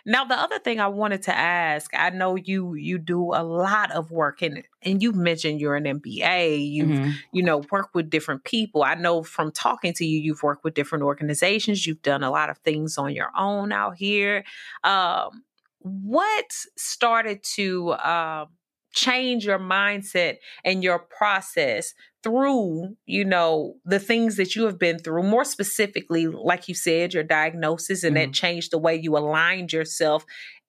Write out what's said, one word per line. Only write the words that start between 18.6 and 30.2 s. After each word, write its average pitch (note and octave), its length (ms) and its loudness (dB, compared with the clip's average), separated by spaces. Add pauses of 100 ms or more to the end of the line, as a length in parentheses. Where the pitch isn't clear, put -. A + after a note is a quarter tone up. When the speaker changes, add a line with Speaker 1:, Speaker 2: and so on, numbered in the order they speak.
Speaker 1:
change B3+ 540 0
your G3 140 2
mindset F#3+ 800 0 (260)
and F#3+ 180 0
your F3+ 160 4
process E3+ 960 0 (280)
through, A3+ 840 0
you G3 200 -2
know, E3 600 2
the F#3+ 140 2
things A3+ 380 2
that F#3+ 200 0
you A3 80 2
have G3+ 140 0
been E3+ 200 2
through, E3 240 -2
more A3+ 220 4
specifically, G3 840 -2
like F3 420 -4
you F3+ 60 -6
said, E3+ 400 0
your E3 80 0
diagnosis, E3 800 0
and D#3 140 2
that D#3 120 2
Speaker 2:
Mm-hmm. C3+ 40 -10
Speaker 1:
changed E3+ 400 -2
the E3 60 0
way E3 180 2
you D#3+ 200 0
aligned E3 560 0
yourself, D#3+ 520 0 (440)